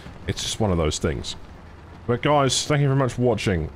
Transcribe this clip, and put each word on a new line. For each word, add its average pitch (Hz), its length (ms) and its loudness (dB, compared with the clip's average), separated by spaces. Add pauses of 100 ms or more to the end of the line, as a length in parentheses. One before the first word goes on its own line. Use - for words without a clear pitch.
(280)
it's - 160 -4
just - 160 -6
one 104 120 2
of 85 60 2
those 78 220 0
things. 69 360 -4 (720)
But 120 140 0
guys, 143 460 2
thank 147 140 4
you 143 60 4
very 135 120 4
much 127 140 2
for 123 100 0
watching. 101 520 2